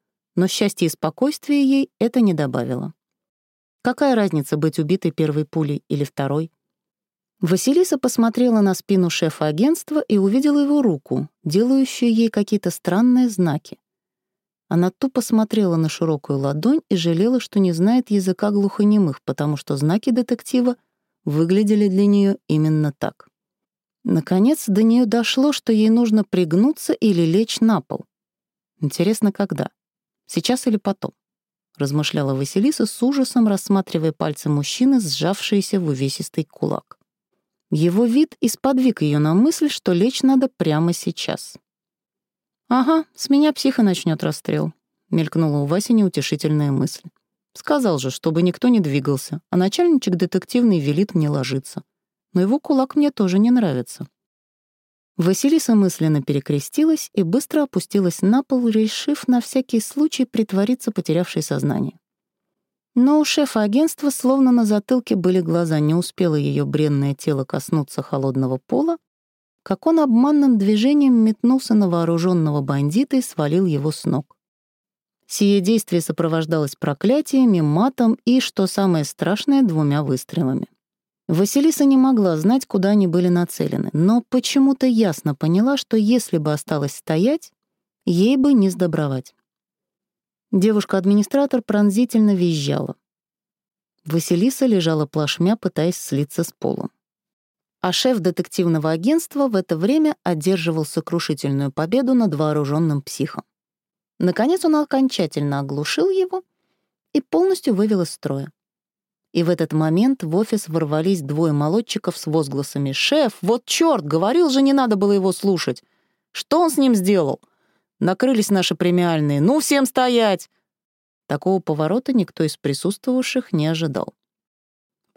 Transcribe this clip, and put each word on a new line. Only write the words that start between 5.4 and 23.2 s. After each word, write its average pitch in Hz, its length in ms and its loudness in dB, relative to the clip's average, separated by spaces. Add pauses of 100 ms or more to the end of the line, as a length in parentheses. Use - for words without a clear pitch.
пулей 147 440 -4
или 143 140 -2
второй? 139 480 -4 (920)
Василиса 269 560 0
посмотрела 233 640 0
на 196 120 2
спину 185 360 0
шефа 156 360 -2
агентства 269 540 -2
и 214 180 -2
увидела 269 420 2
его 285 220 2
руку, 147 480 -2 (140)
делающую 240 680 0
ей 226 160 2
какие-то 202 400 -2
странные 247 600 2
знаки. 180 500 -4 (920)
Она 175 220 2
тупо 262 300 -2
смотрела 214 560 0
на 160 120 0
широкую 147 500 -2
ладонь 151 500 0
и 202 60 0
жалела, 175 440 0
что - 200 -4
не 185 120 2
знает 214 400 0
языка 196 400 0
глухонемых, 202 720 2
потому 147 340 -4
что 143 200 -6
знаки 170 340 0
детектива 247 640 -2 (500)
выглядели 202 640 2
для 190 180 2
нее 202 300 4 (120)
именно 156 500 0
так. - 300 -8 (800)